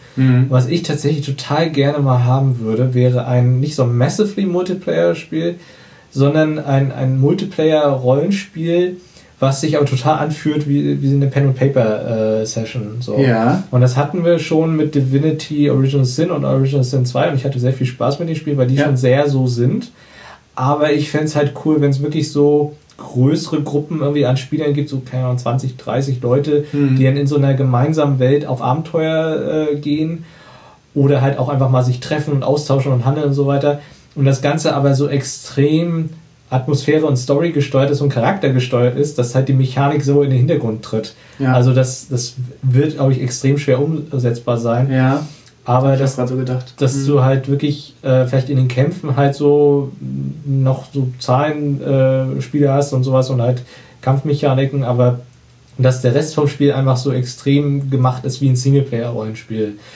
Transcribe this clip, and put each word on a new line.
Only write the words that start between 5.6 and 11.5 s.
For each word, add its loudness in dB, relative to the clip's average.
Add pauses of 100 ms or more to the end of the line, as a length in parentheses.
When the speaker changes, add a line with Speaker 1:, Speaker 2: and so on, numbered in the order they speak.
Speaker 2:
sondern 2
ein, 0
ein -2
Multiplayer-Rollenspiel, 0 (420)
was 0
sich 0
aber 2
total 0
anfühlt -2
wie, 0
wie 0
eine 2
Pen-and-Paper, 0